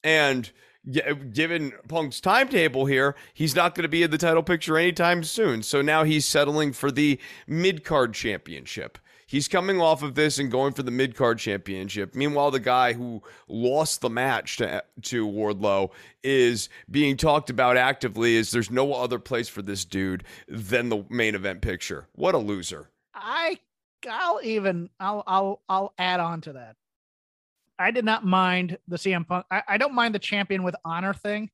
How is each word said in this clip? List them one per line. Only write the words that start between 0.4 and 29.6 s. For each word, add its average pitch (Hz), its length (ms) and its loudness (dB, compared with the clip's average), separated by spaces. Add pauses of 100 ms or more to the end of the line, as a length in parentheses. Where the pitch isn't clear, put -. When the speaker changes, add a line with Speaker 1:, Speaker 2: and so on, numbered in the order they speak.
Speaker 1:
gi-, 143 120 0 (300)
given 156 400 -2 (160)
Punk's 156 320 -4
timetable 185 680 2
here, 139 280 2 (180)
he's 151 220 -2
not 175 180 4
gonna 165 140 -2
be 165 160 2
in 156 80 2
the 156 60 0
title 165 260 2
picture 160 340 0
anytime 170 460 2
soon. 151 400 0
So 139 180 0
now 156 220 4
he's 156 220 2
settling 147 480 2
for 143 180 -2
the 143 280 2 (280)
mid-card 156 640 0
championship. 80 840 -8 (320)
He's 139 200 -2
coming 185 320 2
off 160 220 4
of 135 120 -6
this 147 240 2
and 139 100 -2
going 131 220 2
for 135 120 -6
the 123 80 -4
mid-card 123 460 0
championship. 98 760 -6
Meanwhile, 143 360 0
the 131 100 -2
guy 123 320 2
who 120 280 -8 (280)
lost 127 500 0
the 127 100 -2
match 120 460 -2
to, 104 260 -2 (200)
to 113 260 -2
Wardlow 101 640 0 (320)
is 123 460 2 (200)
being 139 280 2
talked 151 320 2
about 123 260 2
actively 117 640 2
as 110 140 2
there's 113 200 0
no 135 220 2
other 123 260 -2
place 120 300 -4
for 101 120 -12
this 95 220 -6
dude 92 400 -4 (240)
than 113 400 -2
the 104 220 -2
main 110 260 0
event 95 260 -6
picture. 90 520 -6
What 175 220 0
a - 20 2
loser. 95 520 -6 (240)
Speaker 2:
I, 285 460 -4 (500)
I'll 349 340 -2
even, 190 540 -2
I'll, 202 300 -4
I'll, 196 400 0
I'll 190 300 -2
add 180 240 0
on 170 200 -4
to 151 120 -16
that. 120 240 -20 (1000)
I 190 140 2
did 233 140 0
not 220 200 2
mind 180 520 2 (100)
the 175 100 -6
C 190 160 0
M 170 120 -2
Punk. 180 260 -4
I, 202 160 0